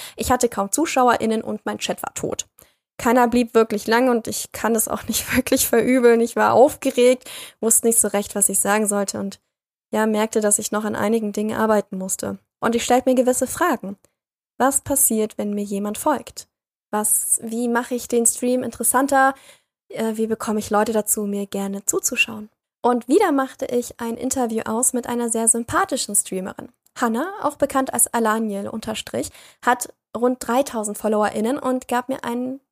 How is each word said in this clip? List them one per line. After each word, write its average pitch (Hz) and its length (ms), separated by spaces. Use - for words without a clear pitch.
Ich - 120
hatte 247 200
kaum 202 240
ZuschauerInnen 240 680
und 214 240
mein 208 120
Chat - 260
war - 100
tot. - 340
Keiner 240 320
blieb 240 240
wirklich 220 340
lang 240 220
und 233 180
ich - 240
kann 220 240
es 214 140
auch - 180
nicht - 260
<laughs> - 20
wirklich - 340
verübeln. 240 500
Ich 233 160
war 214 180
aufgeregt, 254 800
wusste 226 260
nicht 226 120
so 208 100
recht, - 260
was 202 140
ich 190 100
sagen 208 280
sollte 202 320
und, 196 200
ja, 214 140
merkte, 220 360
dass 208 180
ich - 120
noch 214 120
an 214 120
einigen 214 360
Dingen 214 240
arbeiten 214 420
musste. 196 420
Und 233 160
ich 233 80
stellte 254 260
mir 254 60
gewisse 247 320
Fragen. 233 480
Was 269 240
passiert, 220 560
wenn 208 160
mir 208 100
jemand 202 340
folgt? - 520
Was, - 500
wie 233 280
mache 247 260
ich 240 140
den 233 160
Stream 247 380
interessanter? 269 680
Äh, 220 280
wie 220 100
bekomme 214 320
ich - 120
Leute 214 200
dazu, 214 320
mir 202 220
gerne 196 400
zuzuschauen? 226 640
Und 240 240
wieder 359 240
machte 269 340
ich - 340
ein 233 180
Interview 240 480
aus 233 280
mit 240 140
einer 240 220
sehr 226 180
sympathischen 240 680
Streamerin. - 540
Hannah, 247 320
auch 294 140
bekannt 269 380
als - 200
Alaniel 214 540
Unterstrich, 220 640
hat - 280
rund 247 300
dreitausend 220 520
FollowerInnen 214 600
und 254 300
gab 247 220
mir 269 140
einen 254 360